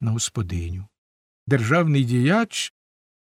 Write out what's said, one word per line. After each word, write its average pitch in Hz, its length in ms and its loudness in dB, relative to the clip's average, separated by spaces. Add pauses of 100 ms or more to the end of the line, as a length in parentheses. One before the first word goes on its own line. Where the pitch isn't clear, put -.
на 117 100 0
господиню. 92 760 -4 (600)
Державний 139 580 2
діяч 135 680 0 (580)